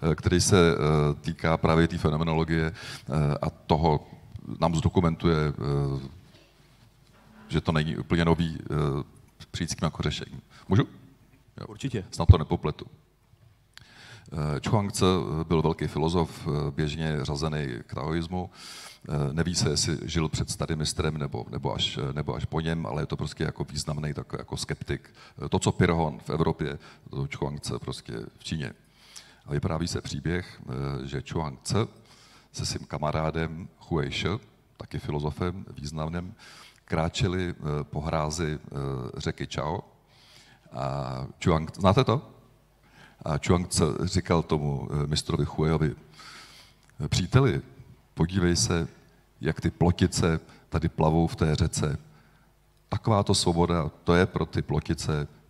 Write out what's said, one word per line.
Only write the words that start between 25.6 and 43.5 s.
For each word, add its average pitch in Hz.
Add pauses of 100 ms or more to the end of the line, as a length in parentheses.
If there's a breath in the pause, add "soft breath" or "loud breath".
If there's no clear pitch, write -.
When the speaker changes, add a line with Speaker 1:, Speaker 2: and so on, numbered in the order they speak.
Speaker 1:
Pirhon 82
v -
Evropě, 78 (320 loud breath)
to 69 (100)
Chuang 71
Tzu -
prostě - (260)
v -
Číně. 69 (720 loud breath)
A -
vypráví 80
se -
příběh, 80
eh, 67
že 67
Chuang 73
Tzu 104 (640 loud breath)
se -
svým -
kamarádem 80 (100)
Huai 71
Shi, - (480)
taky -
filozofem 76 (120)
významným, 80 (500 loud breath)
kráčeli, 87
eh, 73
po -
hrázi, 78
eh, - (400)
řeky -
Chao. 78 (920 loud breath)
A 65 (180)
Chuang, 80
znáte 98
to? 117 (960 loud breath)
A 76
Chuang 90